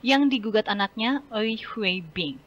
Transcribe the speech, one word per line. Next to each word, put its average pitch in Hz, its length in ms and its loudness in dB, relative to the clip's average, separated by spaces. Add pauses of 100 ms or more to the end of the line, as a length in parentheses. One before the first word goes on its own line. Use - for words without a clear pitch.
yang 277 240 6
digugat 214 400 2
anaknya 220 640 -2
Oi 220 240 -2
Hui 185 480 -4
Bing. 156 320 -6 (100)